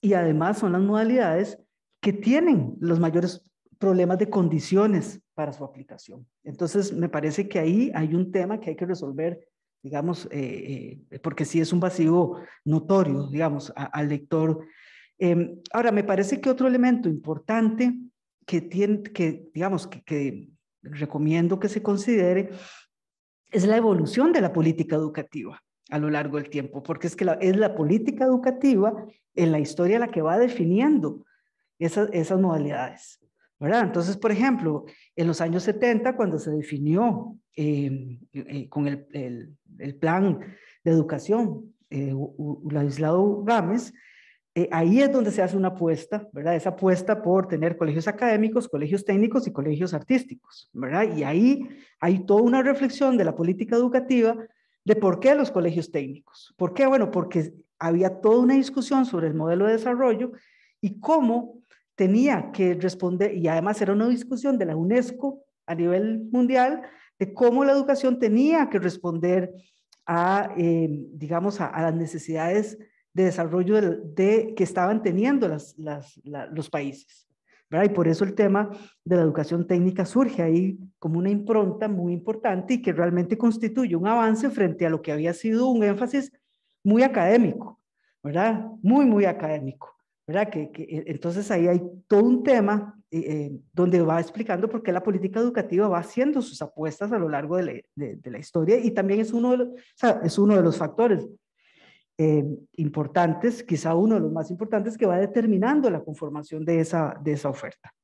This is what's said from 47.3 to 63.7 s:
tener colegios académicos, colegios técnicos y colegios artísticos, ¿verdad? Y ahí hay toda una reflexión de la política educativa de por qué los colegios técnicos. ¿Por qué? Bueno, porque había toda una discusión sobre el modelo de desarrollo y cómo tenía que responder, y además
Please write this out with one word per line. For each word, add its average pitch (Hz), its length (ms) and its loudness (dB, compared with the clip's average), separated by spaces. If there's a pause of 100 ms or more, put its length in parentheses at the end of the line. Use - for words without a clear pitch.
tener 170 300 -2
colegios 160 300 -2
académicos, 220 600 0
colegios 156 340 -2
técnicos 220 440 2
y - 40 -6
colegios 151 420 -4
artísticos, - 800 -6
¿verdad? 165 420 -2
Y 147 80 -2
ahí 220 440 2 (320)
hay 185 260 0
toda 208 160 4
una 240 200 4
reflexión 269 560 2
de 190 80 2
la 165 100 -2
política 190 400 -2
educativa 247 600 2 (480)
de 208 100 6
por 185 240 2
qué 269 160 6
los 294 160 0
colegios 170 400 0
técnicos. - 680 -8
¿Por 180 160 -2
qué? 269 120 2
Bueno, 262 260 2
porque 165 420 -2 (260)
había 180 420 0
toda 226 180 6
una 247 140 6
discusión 269 520 2
sobre 165 220 -2
el 151 60 -2
modelo 165 320 0
de 220 80 4
desarrollo 240 580 0 (480)
y 202 200 -6
cómo 240 600 0 (340)
tenía 208 560 2
que 180 220 0
responder, 185 640 -2
y 170 120 0
además 185 340 0